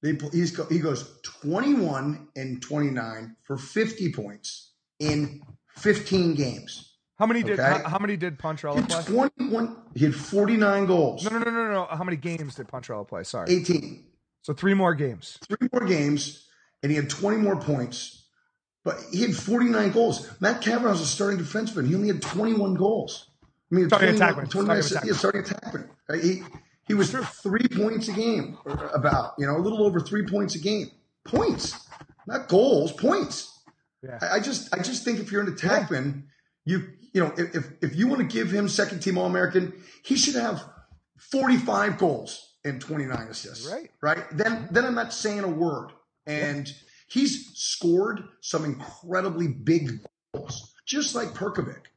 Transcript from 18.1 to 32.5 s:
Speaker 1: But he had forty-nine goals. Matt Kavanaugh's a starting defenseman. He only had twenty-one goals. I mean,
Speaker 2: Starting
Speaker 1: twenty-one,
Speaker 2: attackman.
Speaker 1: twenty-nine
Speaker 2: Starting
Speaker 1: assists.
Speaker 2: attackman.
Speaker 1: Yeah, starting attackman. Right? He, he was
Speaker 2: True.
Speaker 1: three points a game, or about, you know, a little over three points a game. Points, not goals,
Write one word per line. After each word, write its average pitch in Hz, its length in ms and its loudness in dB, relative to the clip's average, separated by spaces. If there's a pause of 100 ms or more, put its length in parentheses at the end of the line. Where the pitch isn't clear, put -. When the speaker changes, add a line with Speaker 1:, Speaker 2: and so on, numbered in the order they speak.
Speaker 1:
But - 120 -2 (160)
he 180 80 0
had 214 160 2
forty-nine 226 560 2
goals. 220 380 2 (100)
Matt 220 220 0
Kavanaugh's 226 400 2
a 151 40 -2
starting 202 320 0
defenseman. 175 480 -4
He 151 80 2
only 202 140 2
had 190 140 0
twenty-one 202 520 0
goals. 196 520 0 (440)
I 165 40 0
mean, 180 140 6
Speaker 2:
Starting 196 280 6
Speaker 1:
twenty-one, 160 300 4
Speaker 2:
attackman. - 40 -8
Speaker 1:
twenty-nine 202 320 2
Speaker 2:
Starting - 280 -2
Speaker 1:
assists. - 140 0
Speaker 2:
attackman. 190 100 2
Speaker 1:
Yeah, - 80 -2
starting - 0 -
attackman. - 460 -10 (200)
Right? 160 160 -2
He, 185 180 2 (460)
he 214 60 2
was 190 160 4
Speaker 2:
True. 254 120 -2
Speaker 1:
three 214 460 0
points 220 400 0
a 214 40 -4
game, 214 520 -2
or 139 80 -8 (220)
about, 131 440 2
you 143 80 0
know, 143 100 2
a 170 60 0
little 214 220 2
over 180 160 4
three 208 260 -2
points 196 300 -2
a - 20 -6
game. 196 320 -2 (340)
Points, - 640 0 (380)
not - 220 -6
goals, 180 420 6